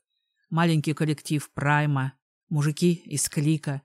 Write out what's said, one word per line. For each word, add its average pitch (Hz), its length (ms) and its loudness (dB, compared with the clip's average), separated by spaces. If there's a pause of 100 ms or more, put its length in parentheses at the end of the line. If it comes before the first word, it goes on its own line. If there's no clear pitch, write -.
(500)
маленький 165 440 2
коллектив 151 600 -2
Прайма, 143 600 0 (360)
мужики 156 440 2
из - 360 -6
Клика. 147 560 -2